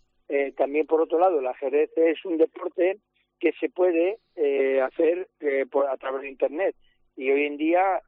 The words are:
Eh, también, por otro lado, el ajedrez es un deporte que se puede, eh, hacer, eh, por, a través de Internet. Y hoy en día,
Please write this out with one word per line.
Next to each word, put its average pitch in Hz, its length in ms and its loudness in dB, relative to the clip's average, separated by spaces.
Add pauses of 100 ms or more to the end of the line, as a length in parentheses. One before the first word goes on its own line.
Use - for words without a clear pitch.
(280)
Eh, 139 300 -2
también, 143 280 0
por 160 160 2
otro 165 180 0
lado, 180 200 4
el 127 80 -4
ajedrez 143 480 0
es 165 300 2
un 170 120 -4
deporte 175 600 0 (400)
que 233 220 0
se - 80 -4
puede, 180 480 0 (180)
eh, 139 460 0
hacer, 170 480 -2 (100)
eh, 135 320 -2
por, 139 160 0
a 131 80 -4
través 135 280 -8
de 139 60 -12
Internet. 139 460 -2 (400)
Y 135 140 -4
hoy 139 160 2
en 147 120 -6
día, 170 500 0